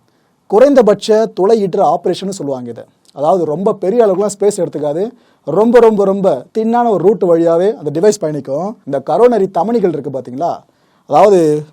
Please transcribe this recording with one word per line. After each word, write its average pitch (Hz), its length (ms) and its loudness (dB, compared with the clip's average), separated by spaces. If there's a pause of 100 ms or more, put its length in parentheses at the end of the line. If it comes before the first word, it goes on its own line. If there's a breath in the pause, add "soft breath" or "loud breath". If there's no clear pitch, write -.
(480)
குறைந்தபட்ச 220 920 2
துளையிற்று 196 420 0
ஆபரேஷன் 180 500 -2
சொல்லுவாங்க 135 380 -8
இதை. 107 140 -16 (300)
அதாவது 165 320 0
ரொம்ப 185 280 -2
பெரிய 208 320 0
அளவுக்குலாம் 202 340 -2
ஸ்பேஸ் 202 240 0
எடுத்துக்காது. 151 460 -4 (340 soft breath)
ரொம்ப, 226 360 2
ரொம்ப, 220 260 4
ரொம்ப 190 400 -2 (120)
தின்னான 233 320 0
ஒரு 175 140 0
ரூட் 190 200 2
வழியாவே 170 520 2
அந்த 151 240 -8
டிவைஸ் 208 200 2
பயணிக்கும். 151 680 -6
இந்த 139 200 -6
கரோனரி 196 460 2
தமனிகள் 190 420 -2
இருக்கு 147 160 -8
பாத்தீங்களா? 131 500 -8 (480)
அதாவது 156 640 2